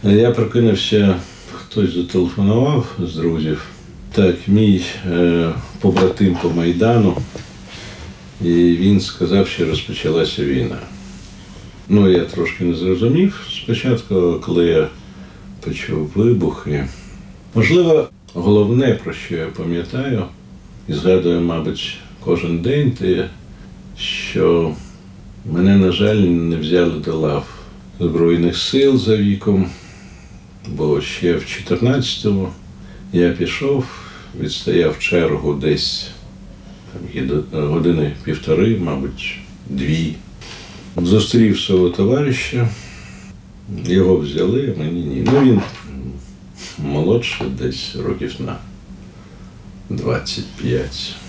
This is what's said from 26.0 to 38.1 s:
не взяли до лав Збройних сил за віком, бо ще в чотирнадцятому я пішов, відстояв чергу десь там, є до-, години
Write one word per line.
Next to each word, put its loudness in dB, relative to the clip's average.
не 2
взяли 2
до -4
лав -2
Збройних 2
сил 4
за 2
віком, 2
бо -2
ще -2
в -4
чотирнадцятому 0
я 4
пішов, -2
відстояв 0
чергу 0
десь -2
там, -12
є -4
до-, -2
години 2